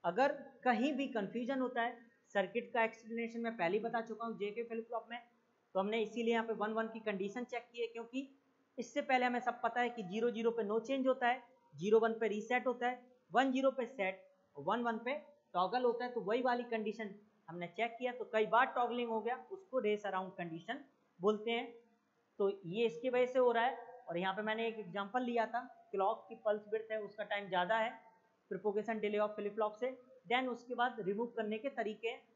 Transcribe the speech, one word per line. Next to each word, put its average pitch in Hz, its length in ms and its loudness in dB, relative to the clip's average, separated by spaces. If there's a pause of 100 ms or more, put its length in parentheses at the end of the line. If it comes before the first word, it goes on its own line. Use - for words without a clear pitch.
अगर 226 280 4 (320)
कहीं 247 300 4
भी 269 160 -2
confusion 233 500 -2
होता 240 220 0
है, 240 160 -2 (320)
circuit 196 440 0
का 233 100 4
explanation 226 580 -4
मैं 226 160 -4
पहले 180 200 2
ही 220 60 0
बता 233 180 0
चुका 226 240 -6
हूँ 220 120 -6
जेके 208 260 -4
फ्लिप 226 240 -6
फ्लॉप 226 220 -6
में, 240 100 -8 (560)
तो 190 40 4
हमने 214 220 0
इसीलिए 226 320 0
यहाँ 226 140 2
पे 226 80 -2
वन 208 180 -2
वन 226 140 0
की 226 140 -10
condition 202 420 -2
check 240 280 -8
की 240 100 -6
है, 233 60 -2
क्योंकि 240 400 -6 (500)
इससे 254 260 -2
पहले 254 220 4
हमें 247 140 2
सब 240 240 -2
पता 240 180 0
है 240 80 2
कि 233 140 -6
ज़ीरो 220 280 0
ज़ीरो 226 200 2
पे 233 120 0
नो 208 180 2
change 262 260 0
होता 254 200 4
है, 254 140 2 (340)
ज़ीरो 208 240 6
वन 226 140 4
पे 226 140 0
रीसेट 226 400 0
होता 240 200 0
है, 247 120 -2 (320)
वन 254 200 4
ज़ीरो 262 200 4
पे 262 140 -2
सेट, 190 360 -2 (340)
वन 190 280 0
वन 226 220 0
पे 254 80 0 (400)
toggle 185 300 2
होता 240 220 4
है। 247 60 -4
तो 240 100 -2
वही 214 200 2
वाली 240 240 2
condition 214 500 -4 (340)
हमने 175 200 -6
check 233 300 -2
किया, 247 120 -2
तो 233 220 -8
कई 214 140 6
बार 226 180 6 (100)
toggling 240 340 0
हो 220 120 0
गया, 233 140 -2 (160)
उसको 247 280 -4
race 208 260 0
around 190 280 -2
condition 175 500 -8 (360)
बोलते 214 320 2
हैं। 240 200 -2 (680)
तो 196 100 4 (180)
ये 214 180 2
इसकी 226 240 0
वजह 247 160 4
से 254 140 2
हो 247 120 8
रहा 226 120 4
है। 262 140 0 (320)
और 170 80 -2
यहाँ 185 180 0
पे 214 60 -4
मैंने 220 260 0
एक 220 120 -4
example 196 440 -4
लिया 233 240 2
था, 233 120 -4 (320)
clock 202 380 2
की 226 60 -12 (100)
pulse 208 260 0
width 220 200 -4
है 220 100 -2
उसका 208 240 -8
time 202 240 -4
ज़्यादा 185 280 4
है 226 240 -2 (500)
propagation 208 500 -2
delay 208 180 0
of 208 160 2
flip 208 200 -4
flop 214 200 0
से। 247 140 -2 (380)
Then 254 220 2
उसके 240 260 -6
बाद 240 240 2
remove 202 280 -2 (100)
करने 214 200 -2
के 247 140 -4
तरीके 220 360 -4
हैं। 254 140 -6 (140)